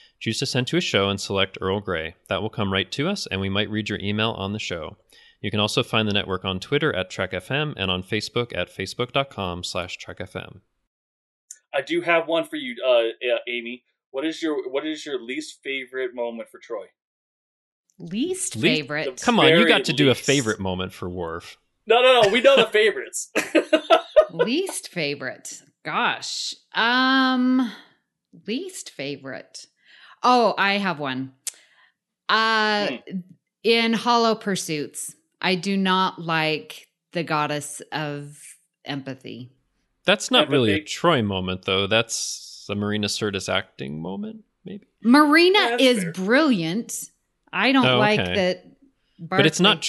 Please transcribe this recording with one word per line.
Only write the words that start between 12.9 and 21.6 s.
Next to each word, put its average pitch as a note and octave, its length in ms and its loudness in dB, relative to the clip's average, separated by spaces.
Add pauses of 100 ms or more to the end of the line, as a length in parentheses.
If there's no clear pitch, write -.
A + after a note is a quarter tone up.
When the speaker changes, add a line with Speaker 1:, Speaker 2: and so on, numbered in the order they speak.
Speaker 2:
uh, A#2 120 -2
Amy. A#2+ 380 -10 (260)
What C3+ 160 -6
is D#3+ 160 -6
your, D3 260 -2
what C3+ 160 -4
is D#3 220 -8
your C3+ 160 -6
least C3+ 400 -10
favorite C3 500 -6
moment A#2 360 -8
for A2+ 100 -20
Troy? G#2 280 -10 (1160)
Speaker 3:
Least B3 540 -4
Speaker 1:
Least A2 60 -4
Speaker 3:
favorite? D3+ 600 -2
Speaker 1:
Come A#3+ 160 4
on, C#3+ 100 6
you D3 80 6
Speaker 2:
Very A3 120 6
Speaker 1:
got A3 160 4
to E3 80 -2
do C#3+ 140 4
a A#2+ 100 6
Speaker 2:
least. - 80 -12
Speaker 1:
favorite A#2+ 340 2
moment F#2 360 -4
for - 120 -10
Worf. E2+ 520 -8 (280)